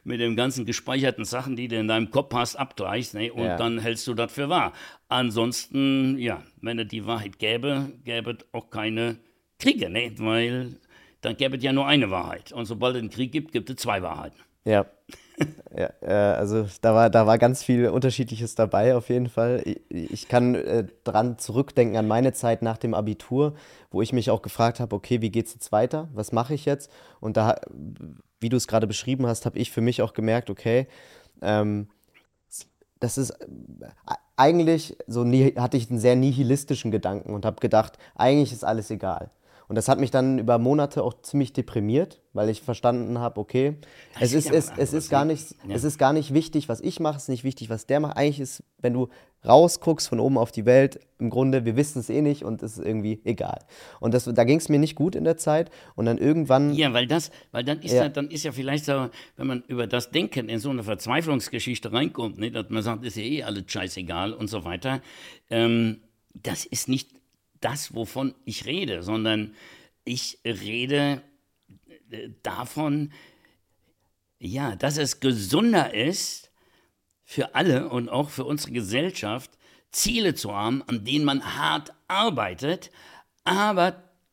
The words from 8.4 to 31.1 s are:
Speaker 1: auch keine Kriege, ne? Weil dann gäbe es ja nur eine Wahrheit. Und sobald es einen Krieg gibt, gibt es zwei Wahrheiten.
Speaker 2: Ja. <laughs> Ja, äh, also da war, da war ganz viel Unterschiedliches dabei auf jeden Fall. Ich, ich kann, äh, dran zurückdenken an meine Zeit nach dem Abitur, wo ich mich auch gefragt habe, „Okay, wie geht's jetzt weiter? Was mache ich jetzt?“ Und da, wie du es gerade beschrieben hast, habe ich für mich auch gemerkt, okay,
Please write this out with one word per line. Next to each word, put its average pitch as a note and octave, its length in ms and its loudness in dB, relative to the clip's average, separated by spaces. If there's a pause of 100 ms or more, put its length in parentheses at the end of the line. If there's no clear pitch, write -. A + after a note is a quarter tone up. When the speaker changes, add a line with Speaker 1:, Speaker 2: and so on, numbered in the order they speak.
Speaker 1:
auch - 180 -10
keine A2+ 480 -2 (400)
Kriege, B3 320 2
ne? A2+ 280 -4
Weil A#2 580 -2 (440)
dann A#2 160 -4
gäbe C3+ 200 0
es A#2 60 -6
ja C3+ 100 0
nur C3+ 140 2
eine C#3 240 4
Wahrheit. F2 420 -6
Und A#2+ 140 -8
sobald A#2 300 0
es A#2+ 40 -4
einen G#2+ 100 -8
Krieg B2 220 -6
gibt, D3+ 200 -6
gibt A#2+ 180 -4
es B2+ 60 -10
zwei G2+ 260 -2
Wahrheiten. D#2 360 -10 (260)
Speaker 2:
Ja. G#2 220 4 (500)
<laughs> D3+ 100 -2 (300)
Ja, - 140 -2 (120)
äh, F#2 100 -2 (240)
also G#2 300 -2 (140)
da A2 140 6
war, A2+ 160 8
da A2 160 6
war A2+ 120 6
ganz A#2+ 240 4
viel A#2+ 260 4
Unterschiedliches A#2 680 -2
dabei A2 400 4
auf A2+ 120 -4
jeden B2 200 0
Fall. A#2 360 0
Ich, - 480 -8
ich - 160 -12
kann, B2 280 4
äh, G2+ 280 0 (200)
dran A2+ 340 0
zurückdenken A#2 580 0
an G#2+ 120 2
meine B2 240 2
Zeit A#2 300 0
nach A2+ 140 -2
dem A#2 160 -4
Abitur, A#2+ 640 -2 (360)
wo F#2+ 120 0
ich A2+ 100 -2
mich B2 180 0
auch A2 120 2
gefragt A#2 380 0
habe, A2+ 160 -4
„Okay, A#2 260 -2
wie A2 80 -2
geht's A2+ 240 -4
jetzt - 180 -14
weiter? D#3 400 2
Was G#2+ 200 -6
mache B2 220 0
ich C#3+ 100 -8
jetzt?“ C#3+ 260 -2 (300)
Und G#2+ 160 -4
da, A2 240 2 (800)
wie A2+ 80 -4
du B2+ 80 2
es A#2 120 0
gerade A2 180 2
beschrieben B2+ 400 -2
hast, A#2 200 -2
habe - 120 -4
ich A#2+ 120 -2
für - 100 -4
mich A#2+ 220 2
auch A2+ 100 0
gemerkt, A2 380 0
okay, A#2+ 380 0 (520)